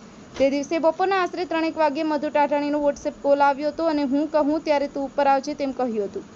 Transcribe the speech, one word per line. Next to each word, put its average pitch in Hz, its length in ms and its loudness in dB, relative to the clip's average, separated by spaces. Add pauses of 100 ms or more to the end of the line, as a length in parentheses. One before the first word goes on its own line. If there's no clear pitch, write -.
(380)
તે 269 120 4
દિવસે 285 300 -2
બપોરના 330 360 2
આશરે 359 300 -2
ત્રણેક 320 320 -2
વાગ્યે 311 260 2
મધુ 302 260 -2
ટાઢાણીનો 294 500 0
WhatsApp 285 420 -2
કોલ 285 200 4
આવ્યો 285 280 2
હતો 311 160 -2
અને 302 180 0
"હું 285 280 0
કહું 302 320 0
ત્યારે 285 240 0
તું 277 160 -6
ઉપર 277 240 0
આવજે," 277 260 2
તેમ 277 180 -4
કહ્યું 226 340 -2
હતું. 196 180 -8 (120)